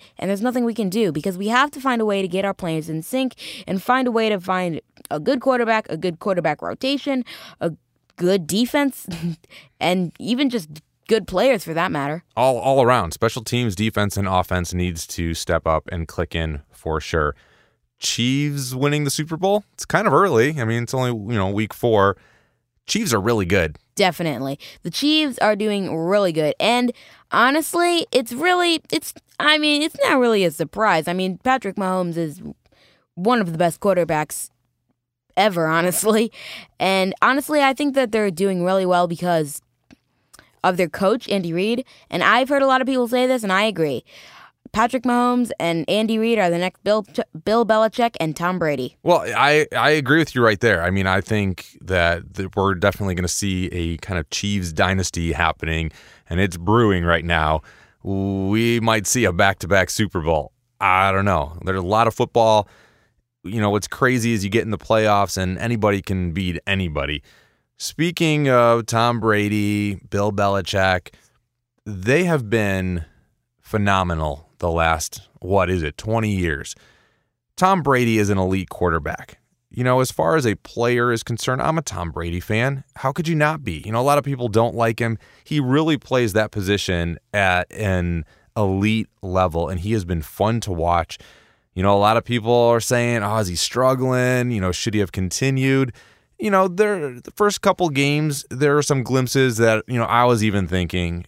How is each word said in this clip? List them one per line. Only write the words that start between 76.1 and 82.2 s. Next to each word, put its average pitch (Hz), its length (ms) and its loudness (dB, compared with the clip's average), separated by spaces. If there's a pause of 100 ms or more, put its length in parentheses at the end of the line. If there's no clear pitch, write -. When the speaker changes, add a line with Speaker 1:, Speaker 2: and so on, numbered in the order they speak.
Speaker 2:
years. 87 460 -4 (800)
Tom 185 260 2
Brady 123 360 4
is 101 120 2
an 98 80 2
elite 95 320 0
quarterback. 80 680 -4 (300)
You 123 140 -8
know, 127 160 2
as 131 140 0
far 165 240 2
as 135 100 0
a 104 80 2
player 120 560 -2
is 113 140 -2
concerned, 127 360 -4
I'm 156 160 0
a 165 60 -2
Tom 87 300 -8
Brady 85 260 -4